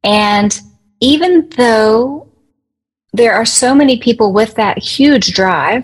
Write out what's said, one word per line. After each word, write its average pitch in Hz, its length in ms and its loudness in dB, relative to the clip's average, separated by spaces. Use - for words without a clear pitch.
And 208 520 0
even 320 560 2
though 233 720 0
there 226 220 2
are 214 120 -2
so 254 300 -2
many 269 220 2
people 233 340 0
with 220 240 -2
that 208 220 -2
huge 269 560 0
drive 185 500 -2